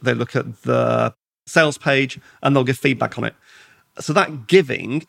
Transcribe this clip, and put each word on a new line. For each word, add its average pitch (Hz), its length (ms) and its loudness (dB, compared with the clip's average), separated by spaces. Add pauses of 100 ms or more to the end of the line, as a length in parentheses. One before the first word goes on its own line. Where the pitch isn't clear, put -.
they 123 120 0
look 120 220 -4
at 120 260 -6
the 120 540 0 (320)
sales 156 320 2
page, 135 400 -2 (240)
and 139 120 4
they'll 135 80 4
give 127 140 0
feedback 123 400 -2
on 113 80 -6
it. 110 100 -6 (640)
So - 140 -6
that 156 340 -2
giving, 131 600 2